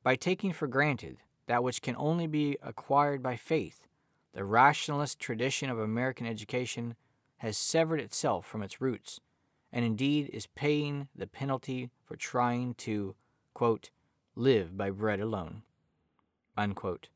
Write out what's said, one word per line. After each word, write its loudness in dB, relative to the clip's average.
By 4
taking 0
for -4
granted 0
that 2
which -2
can -4
only 0
be 0
acquired 2
by -2
faith, -2
the -4
rationalist 4
tradition -2
of -4
American -2
education -4
has -4
severed 2
itself -2
from -6
its -10
roots, -4
and 0
indeed 2
is -8
paying -2
the -8
penalty -4
for -12
trying 0
to, -4
quote, 2
"live 4
by 0
bread 0
alone," -4
unquote. -2